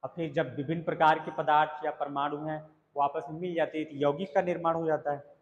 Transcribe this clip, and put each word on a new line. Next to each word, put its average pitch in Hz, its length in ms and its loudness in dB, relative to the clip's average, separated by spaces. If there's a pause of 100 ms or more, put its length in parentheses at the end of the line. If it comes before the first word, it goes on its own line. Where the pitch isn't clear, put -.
और 175 120 -6
फिर 160 160 -4
जब 135 240 0
विभिन्न 156 260 -2
प्रकार 160 360 4
के 160 120 -8
पदार्थ 151 540 2
या 151 60 0
परमाणु 143 460 -4
हैं 156 340 -6 (240)
वो 143 80 2
आपस 143 280 0
में 160 100 -8
मिल 180 140 -6
जाते 156 240 0
हैं 151 120 -4
तो 143 60 -12
यौगिक 143 380 0
का 190 80 4
निर्माण 165 320 0
हो 165 120 -2
जाता 151 260 0
है। - 300 -10